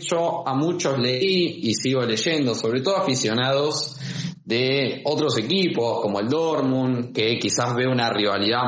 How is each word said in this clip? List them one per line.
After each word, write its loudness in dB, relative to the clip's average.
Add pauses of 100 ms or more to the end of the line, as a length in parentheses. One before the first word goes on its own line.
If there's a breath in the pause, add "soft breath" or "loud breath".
yo -2
a -2
muchos 0
leí 0
y 0
sigo 0
leyendo, 0
sobre 0
todo 2
aficionados 0 (460 loud breath)
de 0
otros 0
equipos, 0
como 0
el -2
Dortmund, 0
que 2
quizás -2
ve 0
una 2
rivalidad 0